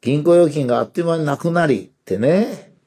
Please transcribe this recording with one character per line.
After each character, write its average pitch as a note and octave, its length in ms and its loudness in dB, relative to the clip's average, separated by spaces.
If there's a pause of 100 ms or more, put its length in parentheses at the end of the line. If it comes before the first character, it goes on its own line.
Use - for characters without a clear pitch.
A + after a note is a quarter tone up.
銀 D3 220 -2
行 E3+ 100 4
預 F3 180 4
金 C#3+ 160 -4
が A#2+ 120 0
あ - 40 0
っ - 80 -8
と - 80 -8
い F3 40 -2
う - 20 -2
間 E3 120 -2
に D#3+ 80 -4
な C#3+ 120 -2
く E3+ 140 -4
な E3+ 140 0
り B2+ 200 0
っ - 180 -20
て F#2+ 140 -6
ね。 F3 580 -2 (120)